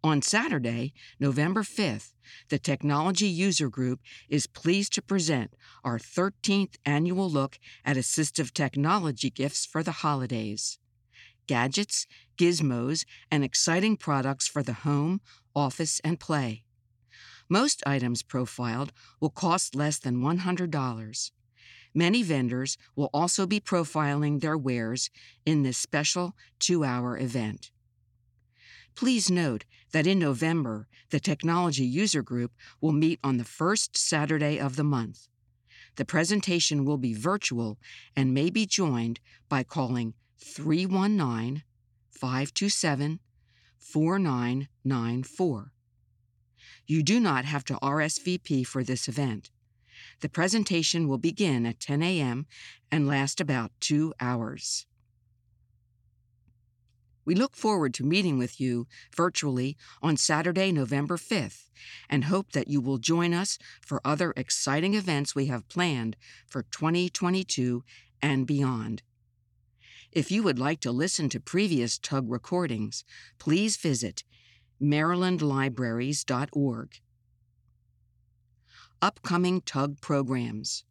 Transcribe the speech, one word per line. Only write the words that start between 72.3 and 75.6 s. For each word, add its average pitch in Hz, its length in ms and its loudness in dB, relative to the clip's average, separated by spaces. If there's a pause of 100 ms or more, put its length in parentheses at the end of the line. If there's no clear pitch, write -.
recordings, 123 720 -4 (340)
please 202 400 0
visit 123 460 -4 (580)
marylandlibraries 143 1400 0